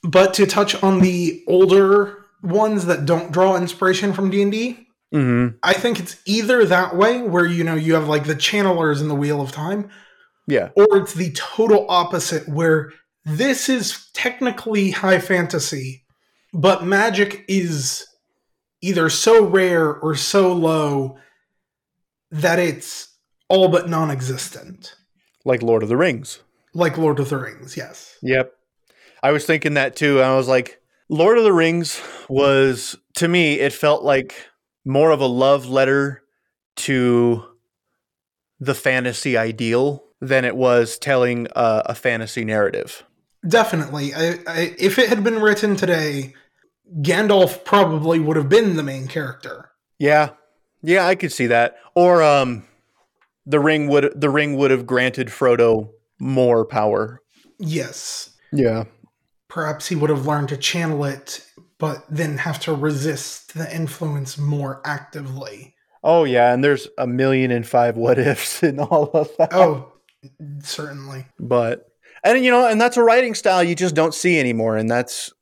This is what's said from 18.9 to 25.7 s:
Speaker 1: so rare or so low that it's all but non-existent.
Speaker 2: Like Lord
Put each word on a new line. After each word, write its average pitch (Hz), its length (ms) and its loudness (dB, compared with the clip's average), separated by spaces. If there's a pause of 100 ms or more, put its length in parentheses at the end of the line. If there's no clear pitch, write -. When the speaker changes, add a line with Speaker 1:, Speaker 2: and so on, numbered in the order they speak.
Speaker 1:
so 226 360 4
rare 175 500 2
or 156 200 -4
so 185 380 2
low 151 640 -2 (1120)
that 165 280 0
it's - 500 -6 (400)
all 185 200 4
but 175 200 2
non-existent. 139 1040 -6 (500)
Speaker 2:
Like 123 180 0
Lord 113 200 2